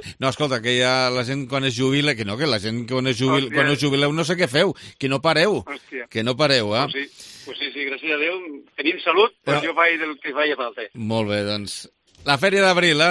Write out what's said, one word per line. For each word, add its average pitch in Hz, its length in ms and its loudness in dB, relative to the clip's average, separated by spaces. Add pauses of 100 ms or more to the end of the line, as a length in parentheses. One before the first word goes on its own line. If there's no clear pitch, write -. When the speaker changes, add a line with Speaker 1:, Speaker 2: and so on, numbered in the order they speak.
(160)
Speaker 1:
No, 131 160 0
escolta, 131 320 -2
que 123 100 0
ja 127 380 2
la 127 160 -2
gent 139 180 -4
quan 135 220 -2
es 117 80 -4
jubila, 135 400 2
que 110 80 -4
no, 104 160 -4
que 156 80 0
la 113 100 0
gent 110 300 -4
quan 131 240 0
es 104 80 -2
jubil-, 131 300 2
Speaker 2:
Hòstia. 151 100 -2
Speaker 1:
quan 147 140 4
us 139 80 -4
jubileu 143 340 2
no 165 80 0
sé 170 160 -2
què 170 80 2
feu, 151 240 2 (240)
que 135 160 -2
no 135 80 0
pareu, 160 420 2
Speaker 2:
Hòstia. 135 460 -12
Speaker 1:
que 110 160 -4
no 123 100 0
pareu, 123 400 2
eh? 131 140 2
Speaker 2:
Pues 127 80 -6 (160)
sí, - 140 -20 (180)
pues 131 160 -12
sí, 143 140 -6
sí, 143 100 -4
gràcies 135 320 -4
a 147 60 0
Déu, 175 160 -2 (360)
tenim 160 300 -2
salut, 190 320 4
pues 143 240 0
Speaker 1:
Però 156 80 -4
Speaker 2:
jo 160 80 -4
faig 165 240 4
del 156 180 -6
que 151 140 -8
faci 147 240 0
falta. 120 380 -8
Speaker 1:
Molt 110 340 -2
bé, 104 160 0
doncs... 101 380 -6 (420)
La 143 160 2
Fèria 196 240 2
d'Abril, 175 380 4
eh? 170 80 6